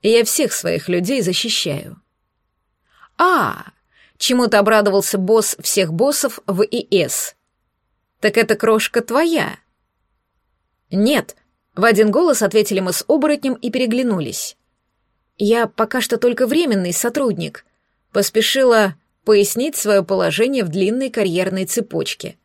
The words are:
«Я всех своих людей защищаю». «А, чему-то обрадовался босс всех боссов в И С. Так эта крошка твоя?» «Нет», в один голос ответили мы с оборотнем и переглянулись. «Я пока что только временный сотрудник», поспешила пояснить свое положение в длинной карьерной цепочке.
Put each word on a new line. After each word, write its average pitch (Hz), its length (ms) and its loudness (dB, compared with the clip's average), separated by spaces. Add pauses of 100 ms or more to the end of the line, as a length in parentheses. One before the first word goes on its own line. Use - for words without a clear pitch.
«Я 226 220 4
всех 254 280 0
своих 170 360 -4
людей 180 320 0
защищаю». 180 800 -4 (1160)
«А, 320 480 0 (540)
чему-то 240 380 2
обрадовался 202 600 2
босс 214 420 2
всех 175 320 -2
боссов 269 540 0
в 196 160 0
И 233 280 -2
С. - 440 -2 (880)
Так - 160 0
эта 226 180 2
крошка 220 460 0
твоя?» 302 580 -2 (1300)
«Нет», 214 460 0 (380)
в 185 100 -2
один 214 260 4
голос 285 320 2
ответили 202 380 0
мы 180 120 -4
с - 160 -6
оборотнем 294 460 0
и 240 160 -6
переглянулись. 233 840 -2 (800)
«Я 226 300 0
пока 226 340 -4
что 226 180 -2
только 247 280 0
временный 220 460 0
сотрудник», 226 720 -4 (480)
поспешила 220 840 2 (300)
пояснить 214 520 2
свое 202 280 2
положение 190 600 0
в 175 40 -4
длинной 208 420 -2
карьерной 185 540 -2
цепочке. - 800 -6